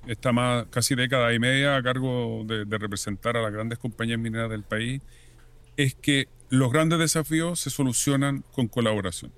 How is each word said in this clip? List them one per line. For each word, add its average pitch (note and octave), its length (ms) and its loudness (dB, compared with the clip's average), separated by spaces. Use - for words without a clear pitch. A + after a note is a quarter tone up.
esta A#2+ 240 -2
más A#2+ 400 2
casi B2 240 0
década B2 400 2
y A2+ 60 2
media C3+ 340 2
a C3 80 0
cargo B2 640 -2
de, A2 180 -4
de G#2 140 -4
representar G#2 580 -4
a A2+ 60 0
las G#2+ 100 -2
grandes A2+ 280 -6
compañías A2+ 400 -4
mineras A2+ 300 -4
del G#2+ 120 -6
país A#2 400 -4
es C3+ 200 2
que C#3 320 2
los C3 220 4
grandes D#3+ 300 4
desafíos D#3+ 580 0
se - 120 -6
solucionan C#3 800 0
con A#2+ 160 0
colaboración. G#2+ 680 -2